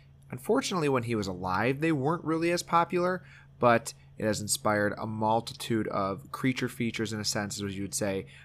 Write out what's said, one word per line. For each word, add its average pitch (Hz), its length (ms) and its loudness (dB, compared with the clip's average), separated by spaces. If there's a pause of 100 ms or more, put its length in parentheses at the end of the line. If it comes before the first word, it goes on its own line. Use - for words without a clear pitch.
(300)
Unfortunately, 190 580 0
when 131 140 4
he 117 120 -2
was 104 120 0
alive, 92 540 0
they 160 120 2
weren't 151 320 0
really 160 280 0
as 175 100 0
popular, 175 600 0 (360)
but 117 340 4 (240)
it - 80 -4
has 107 160 2
inspired 104 580 2
a 113 80 -6
multitude 110 840 0
of 98 420 -2
creature 127 380 -2
features 113 440 -4
in 107 80 -4
a 104 40 -6
sense, 101 360 -4
as 98 140 -4
you 95 80 -6
would 98 120 -6
say, 98 320 -2 (180)